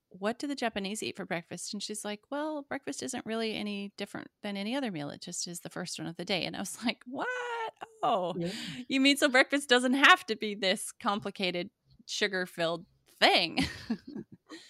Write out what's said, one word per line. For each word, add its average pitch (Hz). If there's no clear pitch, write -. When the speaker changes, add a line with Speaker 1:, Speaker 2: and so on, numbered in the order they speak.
Speaker 1:
"What 196
do -
the 285
Japanese 220
eat 233
for 190
breakfast?" 180
And 202
she's 208
like, 208
"Well, 294
breakfast -
isn't 254
really 220
any 202
different -
than 202
any 208
other 269
meal. 147
It -
just -
is 175
the 156
first -
one 160
of 165
the 175
day." 180
And 160
I -
was -
<laughs> -
like, -
"What? 285
Oh, 185
Speaker 2:
Yeah. 170
Speaker 1:
you 269
mean 277
so 294
breakfast 269
doesn't 247
have 294
to 214
be 214
this 196
complicated, 196
sugar-filled 180
thing?" 208
<laughs> 220